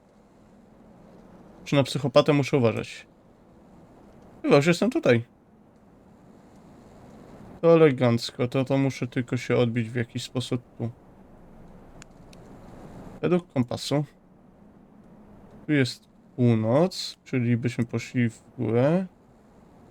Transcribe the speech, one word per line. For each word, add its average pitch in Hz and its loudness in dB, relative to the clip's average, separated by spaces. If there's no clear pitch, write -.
Czy 143 -2
na 139 6
psychopatę 147 2
muszę 143 0
uważać? 113 -2
Chyba 262 4
już 143 4
jestem 190 0
tutaj. 123 2
To 170 6
elegancko, 127 2
to, 135 -2
to 135 0
muszę 135 -2
tylko 127 -4
się 123 -2
odbić 117 0
w 123 -10
jakiś 123 -6
sposób 123 -6
tu. 117 -6
Według 170 -4
kompasu. 139 -4
Tu 151 -2
jest 135 0
północ, 120 0
czyli 120 -2
byśmy 120 -4
poszli 117 -4
w - -16
górę. 131 0